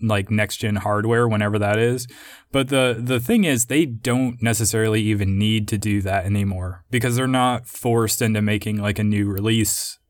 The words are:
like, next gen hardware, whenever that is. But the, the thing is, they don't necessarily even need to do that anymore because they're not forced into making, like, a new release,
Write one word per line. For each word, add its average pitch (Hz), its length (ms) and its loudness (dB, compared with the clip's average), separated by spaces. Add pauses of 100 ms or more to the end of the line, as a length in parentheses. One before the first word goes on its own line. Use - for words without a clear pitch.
like, 104 300 0
next 104 260 0
gen 104 200 -2
hardware, 110 500 0
whenever 104 320 0
that 104 180 0
is. 123 300 0 (440)
But 135 180 0
the, 127 300 2
the 123 220 0
thing 214 240 2
is, 131 200 0
they 156 200 2
don't 120 560 -2
necessarily 110 600 0
even 101 340 0
need 107 320 2
to 110 80 0
do 104 240 0
that 95 240 -2
anymore 98 640 -2
because 123 240 0
they're 131 120 0
not 123 400 0
forced 117 540 0
into 110 200 2
making, 104 400 0
like, 104 180 -2
a 107 60 0
new 104 240 2
release, 104 680 -2 (120)